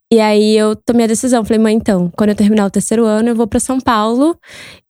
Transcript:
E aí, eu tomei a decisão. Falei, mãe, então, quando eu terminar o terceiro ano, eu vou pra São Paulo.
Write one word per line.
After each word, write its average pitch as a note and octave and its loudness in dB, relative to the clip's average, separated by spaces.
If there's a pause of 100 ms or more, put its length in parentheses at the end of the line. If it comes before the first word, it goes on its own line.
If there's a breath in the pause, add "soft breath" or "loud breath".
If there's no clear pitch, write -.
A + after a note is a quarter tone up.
(120)
E A3+ 4
aí, G#3+ 2
eu G#3+ 0
tomei A#3 0
a A3 0
decisão. A#3 0
Falei, A3 0
mãe, A3 2
então, G3 -2
quando G#3+ 0
eu G3+ -2
terminar G#3 2
o F#3+ -4
terceiro A3 -2
ano, A3 0
eu A#3 -2
vou A3+ -2
pra A#3+ -2
São C4 -4
Paulo. A#3+ 0 (520 loud breath)